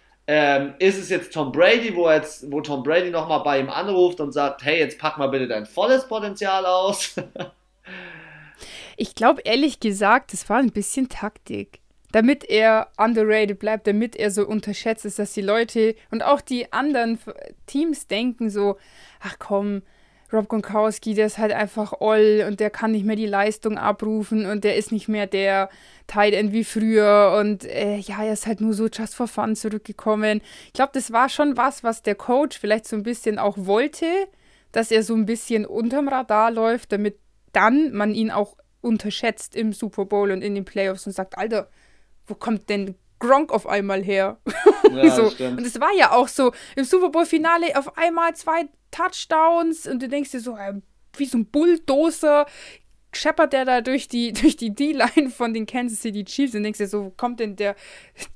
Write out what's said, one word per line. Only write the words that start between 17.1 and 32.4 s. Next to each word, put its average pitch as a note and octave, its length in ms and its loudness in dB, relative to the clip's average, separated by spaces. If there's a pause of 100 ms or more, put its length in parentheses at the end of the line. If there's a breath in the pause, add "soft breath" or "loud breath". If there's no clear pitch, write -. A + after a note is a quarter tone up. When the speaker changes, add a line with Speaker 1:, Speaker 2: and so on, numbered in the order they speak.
Speaker 2:
F-, - 180 -12 (320)
Teams D4+ 420 -4
denken A3+ 420 -2
so, G3+ 280 0 (420 loud breath)
„Ach - 180 -14
komm, G3+ 440 -2 (500 soft breath)
Rob G#3+ 160 0
Gronkowski, G#3+ 640 -2
der G#3+ 120 2
ist G#3+ 120 -4
halt G#3+ 140 0
einfach G#3+ 480 -4
oll G#3+ 480 4
und G3+ 140 -4
der G#3 80 0
kann A3 220 -2
nicht G#3 140 0
mehr G#3+ 120 0
die A3 80 -4
Leistung G#3 520 -2
abrufen G#3+ 680 -2
und G#3 180 -4
der G#3 140 2
ist G#3 160 -2
nicht G#3 160 -4
mehr G#3 180 -2
der G3 420 0 (380 loud breath)
Tight G#3 260 4
End G3+ 200 0
wie A3 100 0
früher G#3 760 4
und, G#3 260 -2
äh, G#3 320 -4
ja, G3+ 260 -8
er G#3+ 100 -2
ist G#3 140 -6
halt A3 140 -4
nur A3 120 0
so A3 140 0
just A3 260 -8
for A#3+ 140 -4
fun G#3+ 280 -4
zurückgekommen.“ G#3+ 840 -2 (260 loud breath)
Ich - 60 -20
glaub, C#4 200 0
das B3+ 180 -4
war A#3 160 4
schon C#4+ 300 0
was, C4 260 -2
was A3+ 180 -2
der G#3 140 -2
Coach C4+ 420 0